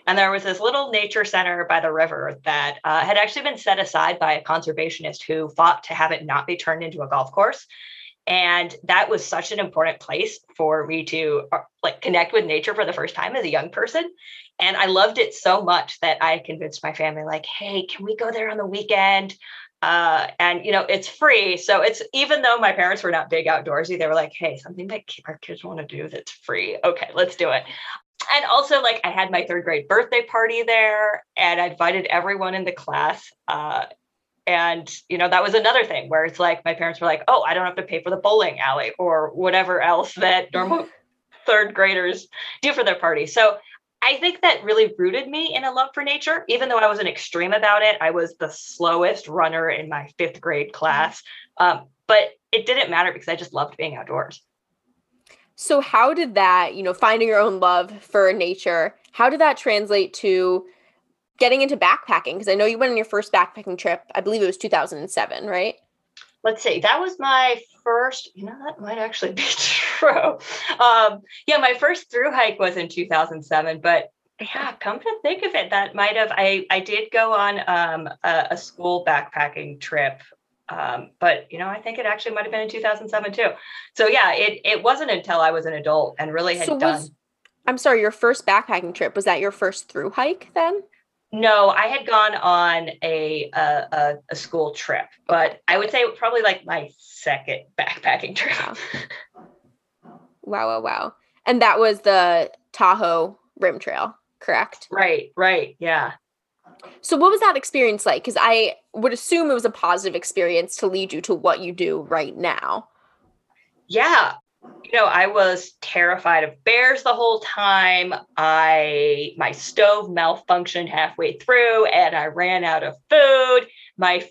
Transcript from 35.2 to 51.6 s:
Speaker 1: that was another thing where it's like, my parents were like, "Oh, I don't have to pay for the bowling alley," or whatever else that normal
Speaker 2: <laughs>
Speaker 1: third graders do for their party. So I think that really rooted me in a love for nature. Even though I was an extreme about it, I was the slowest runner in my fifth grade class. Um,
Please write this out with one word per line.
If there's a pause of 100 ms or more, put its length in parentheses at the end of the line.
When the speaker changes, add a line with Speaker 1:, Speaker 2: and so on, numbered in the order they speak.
Speaker 1:
that
was
another
thing
where
it's
like,
my
parents
were
like,
"Oh,
I
don't
have
to
pay
for
the
bowling
alley,"
or
whatever
else
that
normal (280)
Speaker 2:
<laughs>
Speaker 1:
third
graders (340)
do
for
their
party.
So (460)
I
think
that
really
rooted
me
in
a
love
for
nature.
Even
though
I
was
an
extreme
about
it,
I
was
the
slowest
runner
in
my (100)
fifth
grade
class. (340)
Um, (180)